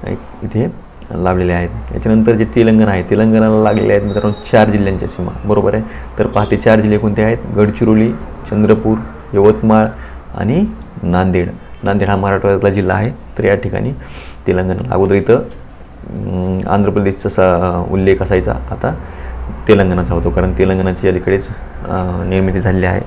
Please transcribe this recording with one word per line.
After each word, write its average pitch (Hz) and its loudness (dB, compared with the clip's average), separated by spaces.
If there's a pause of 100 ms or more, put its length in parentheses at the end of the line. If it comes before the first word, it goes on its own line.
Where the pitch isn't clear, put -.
एक 98 -6 (240)
इथे 110 -4 (180)
लाभलेल्या 90 0
आहेत. 87 -2 (260)
याच्यानंतर 110 4
जे 110 4
तेलंगणा 110 4
आहे, 92 0
तेलंगणाला 110 4
लागलेल्या 104 2
आहेत 101 2
मित्रांनो, 104 -2 (100)
चार 107 6
जिल्ह्यांच्या 98 0
सीमा, 87 -8 (140)
बरोबर 104 2
आहे. 110 -2 (360)
तर 104 2
पहा, 104 0
ते 104 2
चार 110 4
जिल्हे 107 2
कोणते 107 0
आहेत? 113 2 (180)
गडचिरोली, 110 2 (380)
चंद्रपूर, 107 2 (340)
यवतमाळ 110 4 (480)
आणि 143 0 (380)
नांदेड. 90 2 (340)
नांदेड 98 0
हा 101 2
मराठवाड्यातला 98 2
जिल्हा 95 0
आहे, 107 0 (280)
तर 113 -2
या 101 4
ठिकाणी 104 -4 (540)
तेलंगणाला. 92 -2
अगोदर 98 2
इथं, 107 4
अं, - -6
आंध्र 101 2
प्रदेशचा 101 -2
सा-, 90 2
उल्लेख 95 2
असायचा, 92 0
आता - -6 (720)
तेलंगणाचा 92 4
होतो, 85 0
कारण 92 0
तेलंगणाची 180 0
अलीकडेच, 95 0 (360)
अं, 90 -4
निर्मिती 95 0
झालेली 92 2
आहे. 92 0